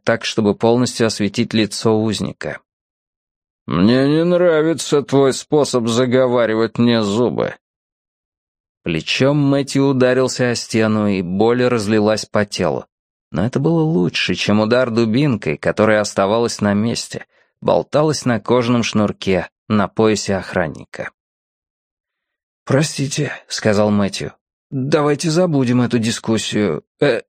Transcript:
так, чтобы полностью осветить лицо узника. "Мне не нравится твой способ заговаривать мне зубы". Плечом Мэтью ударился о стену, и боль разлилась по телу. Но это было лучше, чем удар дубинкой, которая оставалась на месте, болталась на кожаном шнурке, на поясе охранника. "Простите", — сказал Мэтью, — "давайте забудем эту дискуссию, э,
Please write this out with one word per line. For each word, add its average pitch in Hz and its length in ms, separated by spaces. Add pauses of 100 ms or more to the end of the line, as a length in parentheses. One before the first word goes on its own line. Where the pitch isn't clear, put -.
так, 117 220
чтобы 104 320
полностью 120 500
осветить 107 480
лицо 110 420
узника. 95 640 (1080)
"Мне 120 420
не 160 160
нравится 160 800
твой 135 300
способ 127 540
заговаривать 117 880
мне 120 260
зубы". 98 520 (1300)
Плечом 127 540
Мэтью 139 500
ударился 127 640
о 113 60
стену, 107 500
и 98 160
боль 110 440
разлилась 107 580
по 104 200
телу. 76 420 (440)
Но 87 160
это 120 140
было 160 220
лучше, 160 520
чем 104 240
удар 120 320
дубинкой, 113 680
которая 107 440
оставалась 104 600
на 101 140
месте, - 520 (340)
болталась 123 640
на 117 160
кожаном 120 420
шнурке, 98 680 (180)
на 104 180
поясе 107 480
охранника. 85 760 (1600)
"Простите", — 143 640 (160)
сказал 107 420
Мэтью, — 98 440 (360)
"давайте 147 600
забудем 139 500
эту 120 180
дискуссию, 110 840 (160)
э, 131 280